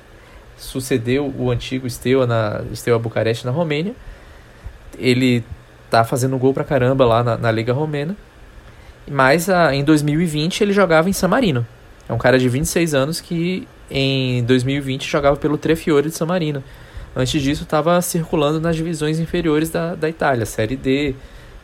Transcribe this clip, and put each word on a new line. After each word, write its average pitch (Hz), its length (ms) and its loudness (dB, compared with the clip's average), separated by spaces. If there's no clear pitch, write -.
sucedeu 135 800 -2
o 123 120 -2
antigo 127 400 -4
Steaua, 127 380 2
na, 110 340 0
Steaua 117 240 0
Bucareste, 117 460 -2
na 123 60 -2
Romênia. 160 440 -2
Ele 123 460 2
tá 113 140 4
fazendo 131 340 -2
gol 131 160 2
pra 147 100 -2
caramba 131 420 2
lá 117 180 4
na, 113 140 -2
na 117 140 0
Liga 113 220 0
Romena. 147 420 -4
Mas 143 400 4
a, 170 240 4
em 143 100 0
dois 151 180 4
mil 147 180 0
e 180 60 2
vinte 156 360 -2
ele 202 120 2
jogava 175 360 4
em 196 40 0
San 185 140 0
Marino. 175 380 2
É - 60 -4
um 113 60 -2
cara 127 180 4
de 127 100 4
vinte 135 180 0
e - 40 -6
seis 170 240 0
anos 143 260 0
que 175 480 -4
em 131 540 0
dois 127 200 4
mil 139 140 -2
e 143 40 -4
vinte 135 280 -6
jogava 143 280 2
pelo 147 200 0
Tre 151 180 0
Fiori 156 340 2
de 160 60 -8
San 160 120 -4
Marino. 151 360 -2
Antes 131 240 0
disso 151 240 -2
tava 170 360 2
circulando 160 580 0
nas 165 160 -2
divisões 160 440 -2
inferiores 160 500 0
da, 170 260 -4
da 156 140 -4
Itália, 135 360 -2
Série 113 300 -4
D 135 400 -2